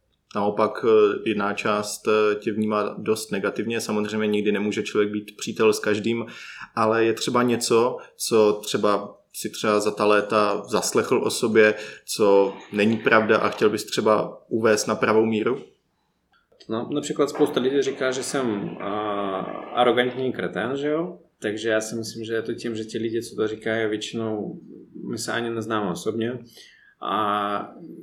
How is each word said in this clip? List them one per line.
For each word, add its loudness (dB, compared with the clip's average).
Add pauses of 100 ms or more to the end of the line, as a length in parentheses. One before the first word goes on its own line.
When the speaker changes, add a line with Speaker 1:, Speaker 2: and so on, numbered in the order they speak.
(360)
Speaker 1:
naopak, 0
eh, 6
jiná -2
část, -4
eh, 4
tě -4
vnímá -2
dost -4
negativně. -2
Samozřejmě -2
nikdy 2
nemůže -2
člověk 0
být -8
přítel 2
s -2
každým, -2 (500)
ale 4
je 2
třeba 0
něco, 2 (180)
co 4
třeba -2 (160)
si -8
třeba 0
za 0
ta -2
léta 2
zaslechl 0
o 0
sobě, 6 (320)
co 4 (180)
není 2
pravda 4
a 2
chtěl 2
bys -2
třeba 0
uvést 2
na 0
pravou 4
míru? 0 (1080)
Speaker 2:
No, -6
například -2
spousta 0
lidí 2
říká, -2
že -6
jsem, -4
a, -4 (340)
arrogantní 2
kretén, -4
že -4
jo? -4 (220)
Takže -2
já 2
si -8
myslím, -8
že -4
je 0
to -6
tím, -6
že -4
ti -8
lidi, -2
co -14
to 0
říkají, -2
většinou -6 (500)
my -4
se -6
ani -4
neznáme -2
osobně. -2 (600)
A -2 (280)